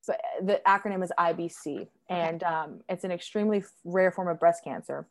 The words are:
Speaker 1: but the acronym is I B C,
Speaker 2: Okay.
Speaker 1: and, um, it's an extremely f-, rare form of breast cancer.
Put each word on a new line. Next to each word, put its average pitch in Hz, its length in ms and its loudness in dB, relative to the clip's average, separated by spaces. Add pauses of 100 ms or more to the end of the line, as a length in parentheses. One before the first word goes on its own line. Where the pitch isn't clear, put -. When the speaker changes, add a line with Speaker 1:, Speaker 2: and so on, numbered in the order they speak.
Speaker 1:
but - 140 -2 (200)
the 202 260 2
acronym 196 360 2
is 175 160 -4
I 170 140 4
B 170 160 -4
C, - 320 -8
Speaker 2:
Okay. - 80 -12 (200)
Speaker 1:
and, 170 360 -2
um, 160 440 -4
it's 180 160 -6
an 185 60 -2
extremely 208 480 0
f-, 190 140 -6 (120)
rare 185 280 4
form 185 160 -4
of 165 100 0
breast 170 260 4
cancer. 143 460 -8